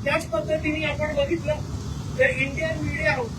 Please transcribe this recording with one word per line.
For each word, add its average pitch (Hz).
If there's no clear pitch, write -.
त्याच 302
पद्धतीने 311
आपण 302
बघितलं 302
तर 262
इंडियन 294
मीडिया 285